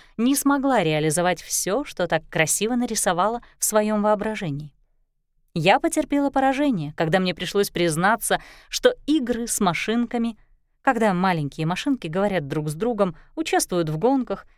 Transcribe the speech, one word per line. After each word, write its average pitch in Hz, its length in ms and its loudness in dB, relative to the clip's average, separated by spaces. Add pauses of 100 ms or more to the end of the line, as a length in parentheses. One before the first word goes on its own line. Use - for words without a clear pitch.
(180)
не 247 160 2
смогла 269 480 2
реализовать 160 600 0
все, 220 420 -4
что - 240 -4
так - 220 0
красиво 196 460 0
нарисовала 220 640 0 (180)
в - 60 -4
своем 214 360 2
воображении. 202 720 -2 (800)
Я 185 260 4
потерпела 285 500 0
поражение, 262 640 0
когда 165 260 2
мне 185 160 0
пришлось 196 340 -2
признаться, 175 720 0 (280)
что - 260 2 (100)
игры 240 420 -2
с - 120 -4
машинками, 233 800 -2 (440)
когда 226 320 2
маленькие 165 540 0
машинки - 400 -2
говорят 180 400 -2
друг 151 220 -4
с 147 60 -6
другом, 202 400 -2 (200)
участвуют 240 540 -2
в 156 80 -4
гонках 233 500 -2 (100)